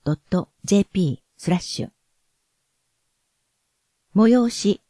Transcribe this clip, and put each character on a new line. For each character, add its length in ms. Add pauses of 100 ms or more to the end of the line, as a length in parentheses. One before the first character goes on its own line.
ド 100
ッ 60 (100)
ト 200 (140)
ジ 140
ェ 40
ー 100
ピ 300
ー 200
ス 100
ラ 60
ッ 40
シ 240
ュ 40 (2250)
催 340
し、 400